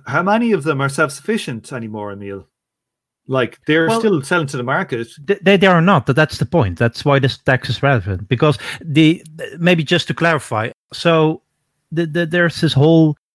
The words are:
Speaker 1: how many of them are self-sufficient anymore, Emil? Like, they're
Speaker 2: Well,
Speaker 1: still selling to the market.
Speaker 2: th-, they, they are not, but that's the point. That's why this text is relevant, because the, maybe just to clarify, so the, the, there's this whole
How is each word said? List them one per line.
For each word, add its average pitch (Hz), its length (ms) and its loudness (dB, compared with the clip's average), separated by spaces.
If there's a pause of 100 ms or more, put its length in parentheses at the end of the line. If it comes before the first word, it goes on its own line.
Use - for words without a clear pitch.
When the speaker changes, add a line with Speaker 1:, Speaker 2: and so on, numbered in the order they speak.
Speaker 1:
how 143 160 -2
many 226 300 0
of 156 120 -2
them 143 180 -2
are 135 80 -2
self-sufficient 147 840 -4
anymore, 107 400 -10
Emil? 98 340 -12 (800)
Like, 131 400 -2
they're 160 200 2
Speaker 2:
Well, 226 140 0
Speaker 1:
still 196 220 2
selling 165 260 -2
to 147 80 -8
the 123 80 -6
market. 131 420 -4 (220)
Speaker 2:
th-, 202 140 0
they, 196 140 4
they 190 120 4
are 175 140 4
not, 175 220 4
but 131 120 0
that's 156 220 0
the 143 80 -2
point. 101 320 0
That's 117 260 -2
why 139 160 4
this 131 180 -2
text - 320 -2
is 117 100 -8
relevant, 101 480 -2
because 151 300 2 (220)
the, 160 420 2 (340)
maybe 170 280 0
just 170 240 -2
to 147 60 -6
clarify, 139 560 -2 (220)
so 160 480 2 (520)
the, 165 140 -4
the, 165 200 -4
there's 170 340 0
this 160 120 2
whole 156 440 4 (180)